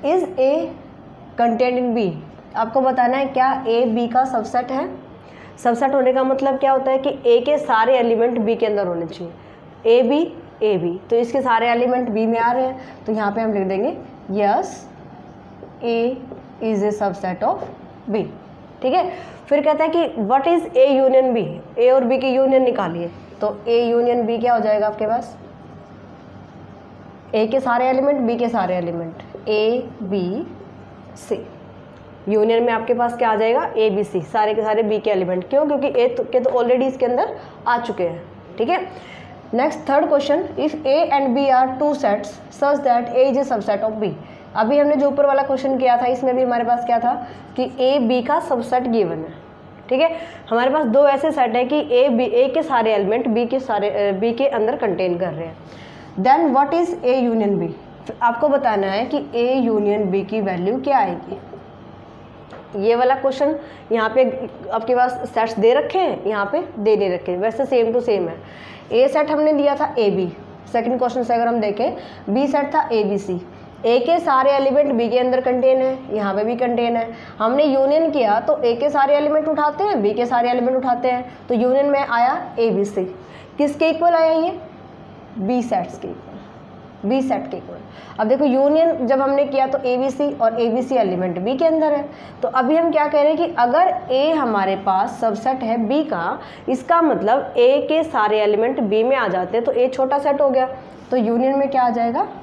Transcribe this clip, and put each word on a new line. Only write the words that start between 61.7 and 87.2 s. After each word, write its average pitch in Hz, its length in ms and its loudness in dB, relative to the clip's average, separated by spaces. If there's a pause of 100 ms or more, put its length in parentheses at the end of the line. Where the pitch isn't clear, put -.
ये 214 200 2
वाला 254 200 2
क्वेश्चन 269 400 0 (360)
यहाँ 220 180 0
पे 254 140 4 (480)
आपके 226 240 -2
पास 247 160 2 (140)
sets 226 340 -2
दे 226 140 6
रखे 294 260 0
हैं, 302 260 -2
यहाँ 202 200 0
पे 294 160 -2 (160)
दे 214 180 4
नहीं 196 140 0
रखे, 180 280 -4
वैसे 226 280 -2
same 233 280 2
to 247 80 2
same 190 280 0
है। - 80 -10 (560)
ए 254 140 4
सेट 302 240 0
हमने 302 220 2
लिया 285 220 2
था 294 240 -4
ए 208 120 4
B, 180 160 -2 (460)
Second 233 260 0
question 247 240 0
से 233 100 0
अगर 233 140 2
हम 233 140 0
देखें, 214 340 -2 (340)
B 269 180 2
set 285 280 0
था - 140 2
ए 220 140 2
बी 196 140 0
सी, 180 240 -4 (440)
ए 240 140 4
के 330 200 2
सारे 277 320 2
element 277 420 2
B 233 160 2
के 247 100 2
अंदर 254 220 2
contain 262 400 2
है, 262 340 -4
यहाँ 202 200 -2
पे 208 80 0
भी 233 120 -2
contain 233 420 0
है। 226 100 -2 (320)
हमने 247 260 2
union 285 460 4
किया 294 300 2
तो 311 180 0
ए 233 160 2
के 277 140 0
सारे 285 260 2
element 302 320 2
उठाते 302 360 0
हैं, 381 180 0
B 202 120 2
के 240 120 0
सारे 240 240 0
element 254 280 0
उठाते 254 340 0
हैं, 247 140 -2 (220)
तो 247 80 0
union 254 300 4
में 285 140 2
आया 254 360 2 (240)
A 226 120 2
B 196 140 0
सी। 190 180 -4 (540)
किसके 294 320 2
equal 339 260 2
आया 320 180 4
ये? 339 260 -2 (800)
B 233 260 0
sets 190 360 -4
के - 80 -10
इक्वल, - 1000 -12
B 269 120 2